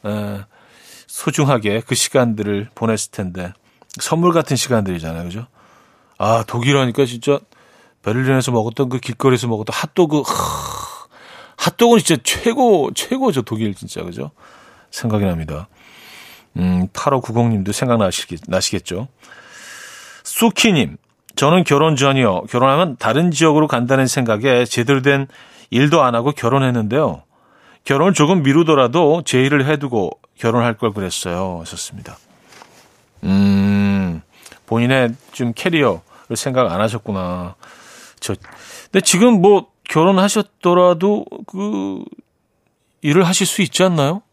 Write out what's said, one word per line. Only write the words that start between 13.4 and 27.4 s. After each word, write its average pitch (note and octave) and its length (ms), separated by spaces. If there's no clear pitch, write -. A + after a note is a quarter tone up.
독일 G#2+ 320
진짜. - 280
그죠? F2 280
생각이 G#2+ 360
납니다. D#2+ 420
음, F#2 360
팔오구공 A#2+ 580
님도 G2+ 220
생각나시겠-, G#2+ 720
나시겠죠? F#2 640
수키님, F3 720
"저는 E3 280
결혼 D3 320
전이요. B2+ 460
결혼하면 C3+ 540
다른 D3+ 340
지역으로 D#3 360
간다는 C3 400
생각에 A#2+ 580
제대로 B2+ 380
된 C#3 240
일도 D3 320
안 B2 120
하고 B2 180
결혼했는데요. B2 880